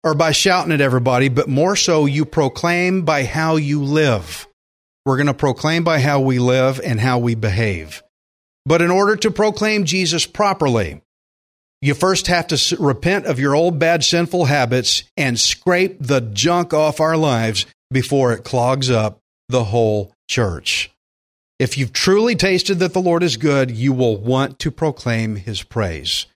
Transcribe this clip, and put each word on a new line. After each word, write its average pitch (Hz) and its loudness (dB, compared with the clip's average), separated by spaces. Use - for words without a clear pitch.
or 156 0
by 156 2
shouting 180 0
at 143 2
everybody, 127 2
but 131 0
more 170 2
so 156 2
you 143 0
proclaim 175 0
by 147 0
how 160 0
you 147 0
live. 139 0
We're 131 0
gonna 143 0
proclaim 156 0
by 160 2
how 143 2
we 131 2
live 131 2
and 113 -2
how 123 0
we 120 0
behave. 101 -4
But 165 2
in 175 2
order 202 2
to 208 0
proclaim 214 0
Jesus 165 -2
properly, 127 0
you 139 0
first 185 0
have 175 0
to 151 -2
s-, - 0
repent 175 0
of 143 -2
your 139 0
old 165 2
bad 165 2
sinful 170 0
habits 127 0
and 127 -2
scrape 185 0
the 127 0
junk 151 -2
off 151 2
our 160 2
lives 113 0
before 131 2
it 113 -6
clogs 127 0
up 107 0
the 120 0
whole 107 0
church. - -2
If 135 -2
you've 131 -4
truly 214 2
tasted 185 0
that 180 -2
the 185 0
Lord 175 0
is 143 -2
good, 135 0
you 123 0
will 123 2
want 131 -2
to - -4
proclaim 113 -4
his 98 -8
praise. 85 -6